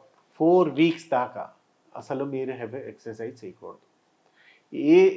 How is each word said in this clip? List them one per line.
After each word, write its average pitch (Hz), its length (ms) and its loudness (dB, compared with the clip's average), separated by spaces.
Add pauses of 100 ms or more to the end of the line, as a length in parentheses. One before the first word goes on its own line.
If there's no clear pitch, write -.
(400)
ఫోర్ 170 300 4 (120)
వీక్స్ 165 360 -2
దాకా 123 280 -6 (560)
అసలు 135 220 -8 (120)
మీరు 131 260 -8
హెవీ 120 200 -12 (100)
ఎక్సర్సైజ్ 113 520 -14
చేయకూడదు. 90 380 -20 (1080)
ఏ, 180 80 8 (160)